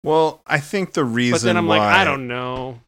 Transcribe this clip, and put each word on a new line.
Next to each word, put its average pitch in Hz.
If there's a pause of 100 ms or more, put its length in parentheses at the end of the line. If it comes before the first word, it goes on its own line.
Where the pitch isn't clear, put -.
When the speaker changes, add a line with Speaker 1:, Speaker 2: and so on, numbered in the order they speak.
Speaker 1:
Well, 156
I 151
think 185
the 156
reason 120
Speaker 2:
But 165
then 117
I'm -
Speaker 1:
why -
Speaker 2:
like, -
"I 190
don't 135
know." 127